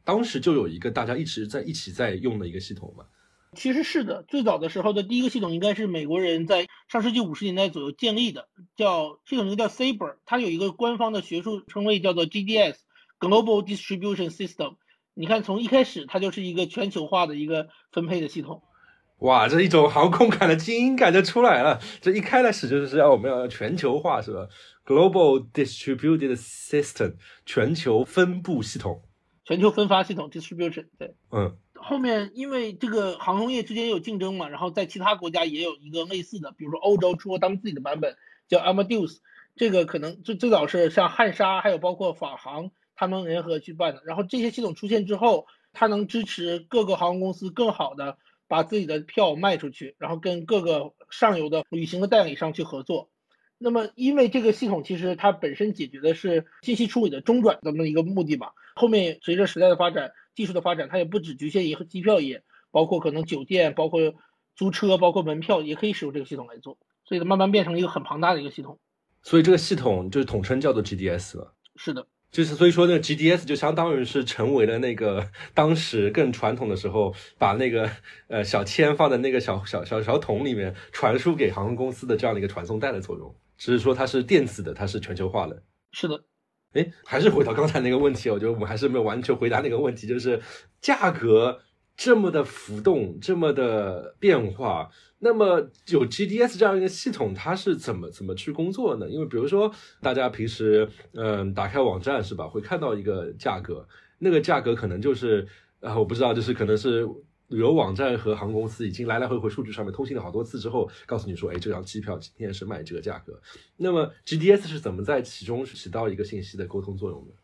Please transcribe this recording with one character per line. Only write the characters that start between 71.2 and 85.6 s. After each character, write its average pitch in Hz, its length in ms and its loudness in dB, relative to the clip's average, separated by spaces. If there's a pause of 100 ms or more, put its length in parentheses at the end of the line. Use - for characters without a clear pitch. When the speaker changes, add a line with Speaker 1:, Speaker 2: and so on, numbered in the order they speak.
Speaker 1:
了。 - 160 -16 (220)
Speaker 2:
是 - 180 -6
的。 127 140 -10 (240)
Speaker 1:
就 165 120 2
是 156 120 -2
所 175 120 8
以 170 40 10
说 175 160 6
那 175 60 6
个 160 60 4
G 147 160 -2
D 156 140 4
S 175 160 2
就 147 100 0
相 151 200 0
当 165 200 0
于 131 80 0
是 127 220 -2
成 117 300 0
为 113 100 6
了 113 140 0
那 123 160 -2
个 101 340 -2 (240)
当 156 220 4
时 110 340 0
更 127 240 2
传 110 220 -2
统 120 120 -4
的 101 80 -2
时 95 120 -6
候， 98 260 0 (240)
把 101 140 4
那 123 180 0
个， 113 180 0 (420)
呃， 107 140 -2
小 104 200 0
签 147 320 2
放 147 160 4
在 123 60 2
那 131 120 0
个 127 100 2
小， 95 260 -4
小， 82 200 -6
小， 113 160 -2
小 117 160 0
桶 113 260 -2
里 131 120 -2
面 95 180 -4 (180)
传 123 280 2
输 170 160 2
给 107 160 2
航 98 160 -4
空 120 80 -2
公 127 160 -4
司 127 160 -12
的 117 100 2
这 127 80 -2
样 113 80 2
的 104 60 -4
一 - 20 -2
个 98 60 -2
传 95 180 -8
送 107 140 -6
带 135 120 -4
的 98 100 -6
作 85 160 -10
用， 71 180 -16 (220)
只 - 160 0
是 120 60 4
说 127 140 4
它 131 140 0
是 127 160 0
电 113 220 4
子 - 180 -8
的， 78 100 -8
它 - 140 -6
是 92 100 -6
全 - 160 -8
球 95 140 -4
化 92 180 -2
的。 76 160 -12 (300)